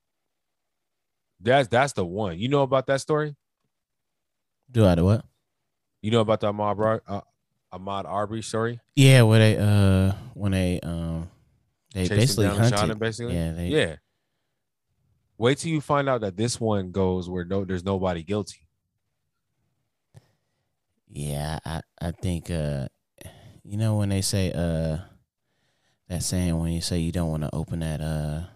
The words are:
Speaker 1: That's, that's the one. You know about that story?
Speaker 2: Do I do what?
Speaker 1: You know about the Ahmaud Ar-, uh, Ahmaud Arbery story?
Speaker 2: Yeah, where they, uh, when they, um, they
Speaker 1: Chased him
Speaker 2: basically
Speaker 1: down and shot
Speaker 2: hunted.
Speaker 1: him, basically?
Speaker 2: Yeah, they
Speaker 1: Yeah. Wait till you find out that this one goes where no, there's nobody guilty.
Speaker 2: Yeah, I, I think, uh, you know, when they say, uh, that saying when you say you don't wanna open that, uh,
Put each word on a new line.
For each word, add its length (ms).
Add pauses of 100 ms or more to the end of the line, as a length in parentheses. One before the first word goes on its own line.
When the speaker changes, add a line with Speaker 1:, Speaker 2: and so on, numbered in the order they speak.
(1400)
Speaker 1:
That's, 280
that's 260
the 120
one. 340
You 100
know 120
about 260
that 140
story? 340 (1400)
Speaker 2:
Do 140
I 100
do 100
what? 200 (760)
Speaker 1:
You 100
know 100
about 180
the 120
Ahmaud 280
Ar-, 280
uh, 140 (520)
Ahmaud 320
Arbery 360
story? 380 (160)
Speaker 2:
Yeah, 280
where 160
they, 180
uh, 560 (200)
when 200
they, 280
um, 480 (640)
they 140
Speaker 1:
Chased 40
him 60
Speaker 2:
basically 280
Speaker 1:
down 120
and 120
shot 100
Speaker 2:
hunted. 140
Speaker 1:
him, 60
basically? 360
Speaker 2:
Yeah, 160
they 160
Speaker 1:
Yeah. 280 (1400)
Wait 200
till 140
you 100
find 260
out 140
that 160
this 220
one 320
goes 380
where 140
no, 220
there's 180
nobody 400
guilty. 440 (2500)
Speaker 2:
Yeah, 560
I, 160 (200)
I 100
think, 380
uh, 380 (760)
you 140
know, 200
when 120
they 120
say, 300
uh, 460 (1120)
that 160
saying 360
when 120
you 100
say 180
you 120
don't 180
wanna 240
open 260
that, 220
uh, 400 (140)